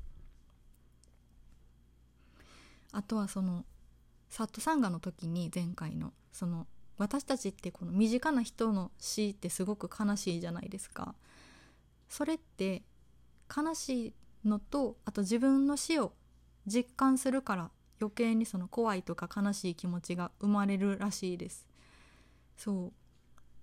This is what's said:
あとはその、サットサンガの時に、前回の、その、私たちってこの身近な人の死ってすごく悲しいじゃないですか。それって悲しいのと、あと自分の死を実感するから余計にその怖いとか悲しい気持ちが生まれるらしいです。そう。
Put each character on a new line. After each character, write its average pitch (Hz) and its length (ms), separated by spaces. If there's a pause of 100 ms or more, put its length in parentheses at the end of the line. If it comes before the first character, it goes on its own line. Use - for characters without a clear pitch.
(3000)
あ 208 100
と 220 140
は 202 120
そ 196 120
の、 180 240 (640)
サ - 160
ッ - 40
ト - 120
サ 320 140
ン 294 60
ガ 202 100
の 170 80
時 170 300
に、 170 260
前 175 200
回 160 220
の、 160 160 (200)
そ - 140
の、 170 200 (320)
私 208 240
た 262 160
ち 196 120
っ - 20
て - 180
こ - 140
の 170 80
身 214 180
近 247 220
な 247 100
人 226 300
の 185 260
死 208 320
っ 202 40
て - 140
す 185 160
ご 208 120
く 175 120
悲 208 280
し 175 220
い - 20
じ 170 80
ゃ 170 40
な 175 100
い 190 60
で 196 100
す - 120
か。 - 240 (920)
そ - 160
れ 320 100
っ 311 40
て - 440 (720)
悲 311 200
し 247 340
い - 60 (300)
の 208 140
と、 - 460
あ 214 80
と 208 100
自 208 160
分 269 280
の 285 100
死 311 240
を 190 120 (540)
実 240 300
感 269 220
す 262 120
る 262 120
か 214 120
ら 170 160 (300)
余 208 120
計 226 220
に 226 120
そ 190 120
の 180 100
怖 226 280
い 180 60
と 170 120
か 175 200
悲 202 180
し 190 180
い 165 40
気 - 120
持 175 140
ち 175 160
が 175 140 (100)
生 202 80
ま 202 180
れ 196 120
る 196 200
ら 202 120
し 180 240
い - 20
で 175 140
す。 - 160 (880)
そ 185 300
う。 180 60 (720)